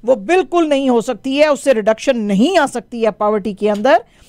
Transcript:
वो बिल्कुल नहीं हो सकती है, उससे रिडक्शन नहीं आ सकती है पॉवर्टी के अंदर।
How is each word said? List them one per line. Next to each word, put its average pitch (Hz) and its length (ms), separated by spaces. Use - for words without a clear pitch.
वो 254 120
बिल्कुल 320 520
नहीं 277 220
हो 240 100
सकती 262 360
है, 294 160
उससे 277 200
रिडक्शन 220 440
नहीं 220 420
आ 311 80
सकती 240 360
है 220 80
पॉवर्टी 208 440
के 202 140
अंदर। 240 360